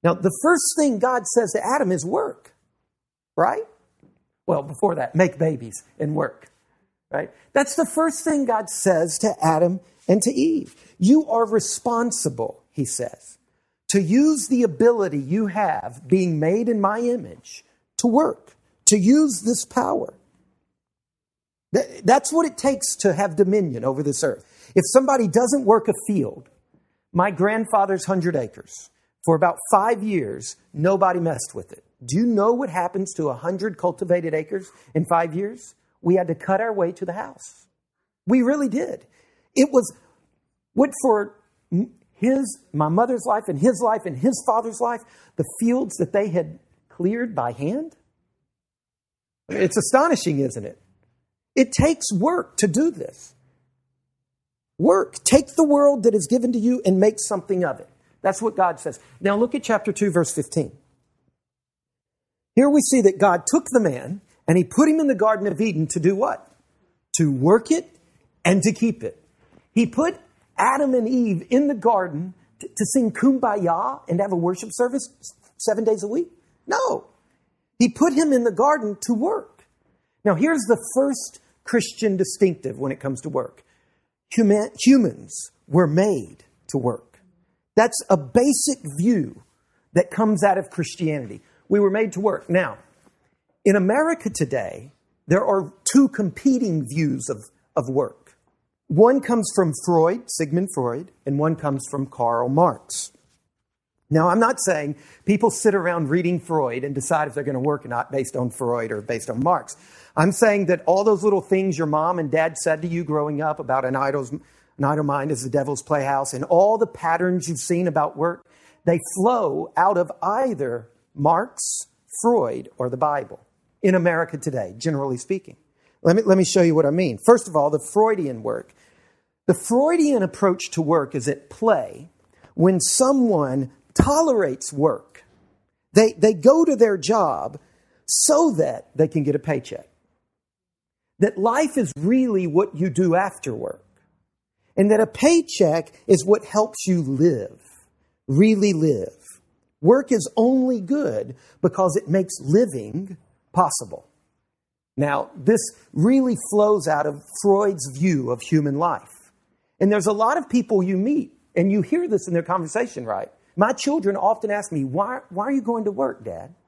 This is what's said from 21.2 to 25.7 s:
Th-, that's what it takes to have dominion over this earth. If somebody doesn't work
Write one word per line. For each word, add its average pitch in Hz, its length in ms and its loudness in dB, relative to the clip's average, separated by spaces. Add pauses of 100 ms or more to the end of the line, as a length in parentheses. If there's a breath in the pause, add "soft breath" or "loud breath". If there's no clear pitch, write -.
Th-, - 300 -2
that's 262 280 2
what 330 140 2
it 277 100 -8
takes 269 420 -2
to 196 140 2
have 165 240 -2
dominion 185 480 0
over 135 180 -2
this 143 220 -4
earth. - 500 -8
If 185 120 4
somebody 262 420 2
doesn't 240 380 0
work 220 220 2